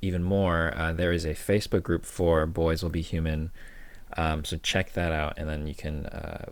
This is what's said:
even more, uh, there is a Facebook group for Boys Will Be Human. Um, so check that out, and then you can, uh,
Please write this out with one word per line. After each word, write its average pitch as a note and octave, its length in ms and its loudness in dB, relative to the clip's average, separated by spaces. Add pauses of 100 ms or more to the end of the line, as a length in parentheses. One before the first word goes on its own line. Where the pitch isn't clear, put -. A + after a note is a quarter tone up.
even F2+ 220 0
more, F2 540 4
uh, E2 160 0
there E2+ 200 2
is E2 140 2
a D2+ 80 0
Facebook G2+ 480 2
group E2+ 220 0
for E2 420 4
Boys E2 360 2
Will F2 80 -2
Be E2+ 120 0
Human. D#2+ 480 -2 (640)
Um, D#2 280 0
so E2 120 -4
check - 380 0
that E2+ 180 0
out, D2+ 240 0
and D#2 120 -4
then D2+ 180 -4
you D2 80 -6
can, D2+ 320 -6
uh, - 460 -8